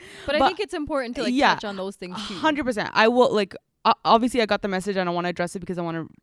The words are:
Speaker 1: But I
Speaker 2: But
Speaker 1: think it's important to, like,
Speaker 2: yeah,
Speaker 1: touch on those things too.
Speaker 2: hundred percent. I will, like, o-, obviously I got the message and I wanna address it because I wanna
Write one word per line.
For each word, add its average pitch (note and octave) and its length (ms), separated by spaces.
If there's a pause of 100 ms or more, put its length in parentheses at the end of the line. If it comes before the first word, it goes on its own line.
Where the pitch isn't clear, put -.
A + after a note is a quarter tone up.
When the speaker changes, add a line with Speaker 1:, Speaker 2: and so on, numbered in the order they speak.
(240)
Speaker 1:
But C#4+ 120
I - 20
Speaker 2:
But C4+ 100
Speaker 1:
think F#4 120
it's G4 140
important C4+ 420
to, C4 80
like, B3 100
Speaker 2:
yeah, A#3 200
Speaker 1:
touch C#3+ 100
on G3+ 120
those F#3+ 200
things F#3 200 (120)
too. G#3+ 60
Speaker 2:
hundred C4+ 300
percent. G#3+ 300
I A3 140
will, A#3+ 260
like, G3+ 200 (300)
o-, A3+ 80 (120)
obviously A3+ 380
I G#3 40
got G3+ 160
the G#3 60
message F#3+ 280
and F3+ 120
I E3+ 40
wanna F3 160
address F3 280
it F#3 40
because F3 180
I F3+ 40
wanna E3 240 (160)